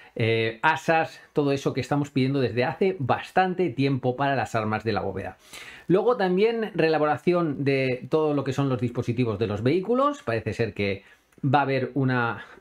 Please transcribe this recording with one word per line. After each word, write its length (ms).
eh, 460
asas, 580
todo 180
eso 220
que 80
estamos 300
pidiendo 300
desde 240
hace 340
bastante 720
tiempo 460
para 200
las 180
Armas 300
de 80
la 100
Bóveda. 360
Luego 280
también 600
reelaboración 880
de 460
todo 240
lo 100
que 100
son 160
los 120
dispositivos 580
de 80
los 160
vehículos, 580
parece 320
ser 200
que 300
va 160
a 40
haber 320
una 500